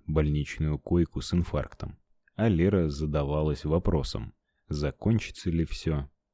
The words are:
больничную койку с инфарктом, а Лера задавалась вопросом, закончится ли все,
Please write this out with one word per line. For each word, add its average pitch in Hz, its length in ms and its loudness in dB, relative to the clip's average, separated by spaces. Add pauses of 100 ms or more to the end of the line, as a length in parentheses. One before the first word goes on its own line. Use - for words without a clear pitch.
больничную 76 720 0
койку 85 440 0
с - 120 -6
инфарктом, - 640 -2 (380)
а 113 140 2
Лера 90 400 4
задавалась 73 720 0
вопросом, 78 720 0 (340)
закончится 80 840 -2
ли 82 140 2
все, 76 460 -2 (240)